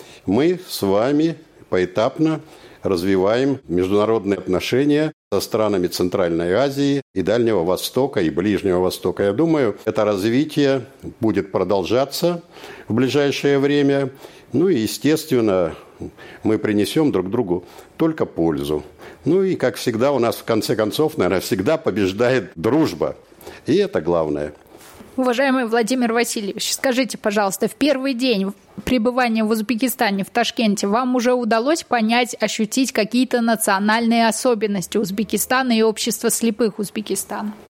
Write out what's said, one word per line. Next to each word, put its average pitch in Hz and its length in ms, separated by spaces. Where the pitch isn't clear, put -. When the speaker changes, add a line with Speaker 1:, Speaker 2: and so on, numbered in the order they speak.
Speaker 1:
мы 156 440
с - 140
вами 139 540
поэтапно 135 720
развиваем 98 840
международные 101 720
отношения 143 720
со 98 80
странами 104 460
Центральной 87 680
Азии 139 480
и 95 80
Дальнего 107 400
Востока, 107 580
и 82 80
Ближнего 90 520
Востока. 90 420
Я 101 100
думаю, 143 520
это 107 200
развитие 127 800
будет 101 320
продолжаться 107 880
в 104 60
ближайшее 139 680
время. 139 500
Ну 160 160
и, 151 120
естественно, 110 920
мы 107 160
принесем 107 540
друг 92 180
другу 98 340
только 160 300
пользу. 76 560
Ну 180 180
и, 190 120
как 127 220
всегда, 127 360
у 135 60
нас, 117 180
в - 80
конце 113 300
концов, 110 420
наверное, 92 240
всегда 117 380
побеждает 104 800
дружба. 90 600
И 127 120
это 196 260
главное. 78 500
Speaker 2:
Уважаемый 254 520
Владимир 233 480
Васильевич, 226 580
скажите, 254 460
пожалуйста, 208 500
в - 60
первый 269 400
день 220 400
пребывания 240 580
в 214 60
Узбекистане, 220 760
в - 60
Ташкенте, 214 560
вам 247 300
уже 247 180
удалось 240 480
понять, 233 580
ощутить 220 520
какие-то 240 500
национальные 226 840
особенности 214 720
Узбекистана 220 760
и 220 100
общества 220 480
слепых 226 480
Узбекистана? 208 720